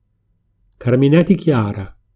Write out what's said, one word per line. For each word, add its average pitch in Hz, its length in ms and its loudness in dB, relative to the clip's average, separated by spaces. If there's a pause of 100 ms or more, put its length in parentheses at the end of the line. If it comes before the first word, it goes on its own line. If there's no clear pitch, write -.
(760)
Carminati 139 600 2
Chiara, 104 600 -4 (200)